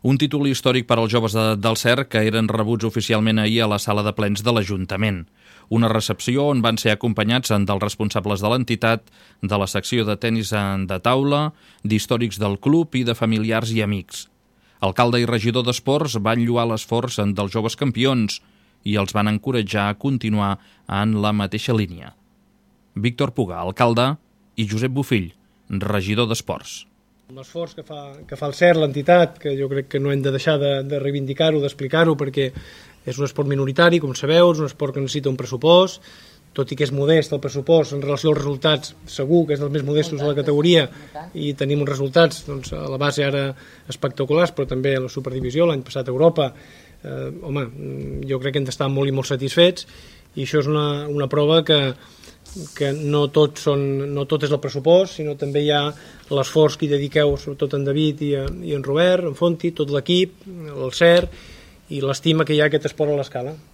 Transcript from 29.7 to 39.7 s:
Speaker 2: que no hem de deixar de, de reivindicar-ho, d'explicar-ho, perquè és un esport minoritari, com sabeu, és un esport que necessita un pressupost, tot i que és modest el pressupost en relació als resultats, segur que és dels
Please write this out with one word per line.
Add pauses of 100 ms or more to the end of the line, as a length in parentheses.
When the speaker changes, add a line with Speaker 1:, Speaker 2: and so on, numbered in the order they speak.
Speaker 2:
que
no
hem
de
deixar
de, (100)
de
reivindicar-ho,
d'explicar-ho,
perquè (540)
és
un
esport
minoritari,
com
sabeu,
és
un
esport
que
necessita
un
pressupost, (540)
tot
i
que
és
modest
el
pressupost
en
relació
als
resultats, (120)
segur
que
és
dels